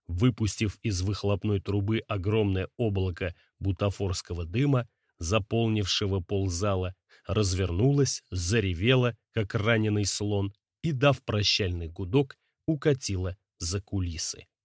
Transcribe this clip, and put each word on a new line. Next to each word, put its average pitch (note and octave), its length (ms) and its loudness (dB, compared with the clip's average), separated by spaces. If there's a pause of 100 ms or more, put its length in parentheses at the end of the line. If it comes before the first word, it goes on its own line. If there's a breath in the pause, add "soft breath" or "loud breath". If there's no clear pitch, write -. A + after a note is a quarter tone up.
выпустив G#2+ 760 0
из F#2 200 -2
выхлопной G2+ 580 0
трубы G#2 480 -2
огромное G2+ 680 0
облако F#2+ 580 -2 (240 soft breath)
бутафорского F#2 840 -2
дыма, B2 440 0 (300)
заполнившего G#2 1000 0
ползала, F#2+ 720 -2 (320 soft breath)
развернулась, G2+ 1040 2
заревела, G#2 880 2 (160)
как A2 220 -2
раненый G#2+ 500 2
слон, G2+ 480 -2 (300)
и, E3 100 -2
дав C3+ 300 2
прощальный F2+ 640 0
гудок, G2 480 -2 (300)
укатила G#2 680 0 (220)
за F2 220 -2
кулисы. F2 680 -4 (180)